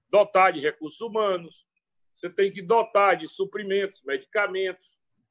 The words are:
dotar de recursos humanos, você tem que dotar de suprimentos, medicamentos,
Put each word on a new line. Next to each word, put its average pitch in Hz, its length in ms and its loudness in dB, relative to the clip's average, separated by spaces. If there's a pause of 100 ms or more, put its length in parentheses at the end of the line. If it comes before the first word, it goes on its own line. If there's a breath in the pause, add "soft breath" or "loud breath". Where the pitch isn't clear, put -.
dotar 190 420 4
de 156 80 -4
recursos 147 420 -6
humanos, 202 640 -4 (460)
você 175 160 -12
tem 196 220 0
que 196 100 -16
dotar 202 560 2
de 156 100 -12
suprimentos, 196 760 -6
medicamentos, 190 960 -6 (320)